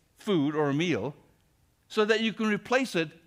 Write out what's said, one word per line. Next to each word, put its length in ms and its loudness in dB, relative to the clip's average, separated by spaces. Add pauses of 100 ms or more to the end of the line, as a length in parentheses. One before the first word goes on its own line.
(160)
food 400 0
or 140 2
a 40 0
meal, 400 -2 (720)
so 180 0
that 160 2
you 120 -2
can 160 -2
replace 480 0
it 120 -2 (180)